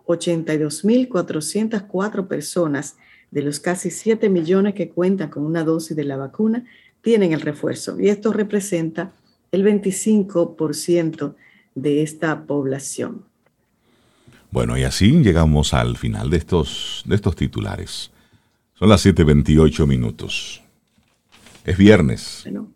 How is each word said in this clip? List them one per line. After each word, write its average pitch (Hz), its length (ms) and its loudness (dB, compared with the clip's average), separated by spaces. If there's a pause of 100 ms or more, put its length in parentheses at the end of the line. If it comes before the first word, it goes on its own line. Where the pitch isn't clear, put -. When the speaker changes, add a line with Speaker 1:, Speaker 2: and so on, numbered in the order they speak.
Speaker 1:
ochenta 165 500 -2
y - 20 -2
dos 147 260 -4
mil 247 240 2
cuatrocientas 196 760 -4
cuatro 196 440 -6
personas 151 720 -4 (320)
de 143 140 -6
los 147 160 -6
casi 185 320 -4
siete 220 380 0
millones 190 440 2
que 175 160 -8
cuentan 180 400 -2
con 143 160 -8
una 165 180 -2
dosis 160 320 -2
de 147 100 -4
la 139 120 -6
vacuna 220 480 -2 (360)
tienen 202 320 2
el 147 80 -2
refuerzo, - 580 -6
y 190 100 4
esto 208 240 0
representa 190 800 -4 (380)
el 190 100 0
veinticinco 196 920 0
por 151 180 -4
ciento 165 640 -2 (400)
de 143 260 0
esta 156 440 -4
población. 139 800 -6 (1300)
Speaker 2:
Bueno, 60 260 -2
y 65 60 0
así 92 280 4 (120)
llegamos 80 500 4
al 60 220 0
final 57 340 -4
de 82 60 0
estos, - 680 -4
de 90 100 0
estos 101 220 -2
titulares. 53 760 -6 (600)
Son 110 160 2
las 101 100 8
siete 92 240 4
veintiocho 76 640 4
minutos. 60 760 -4 (1000)
Es 87 140 -2
viernes. 80 680 6
Speaker 1:
Bueno. - 320 -10